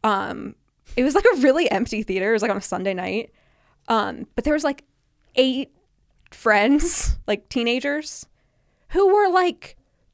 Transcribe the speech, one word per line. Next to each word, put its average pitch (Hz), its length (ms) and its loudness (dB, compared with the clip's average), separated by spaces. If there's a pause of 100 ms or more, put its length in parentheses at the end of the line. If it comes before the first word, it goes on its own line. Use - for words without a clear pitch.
Um, 196 480 -4 (420)
it 247 60 0
was, 277 120 2
like, 403 100 2 (100)
a - 40 -2
really 277 320 4
empty 214 320 -4
theater. 190 280 -4
It - 20 2
was, 214 100 0
like, 220 80 -2
on 196 60 -2
a 196 60 -6
Sunday 185 320 -4
night. 190 360 -6 (580)
Um, 208 380 -2 (100)
but 233 80 -6
there 294 100 2
was, 302 100 -2
like, - 200 -4 (500)
eight 262 380 0 (580)
friends, 233 880 2 (100)
like, 208 220 -6
teenagers, 262 800 -4 (640)
who 381 220 4
were, 403 160 4
like, 359 480 0 (380)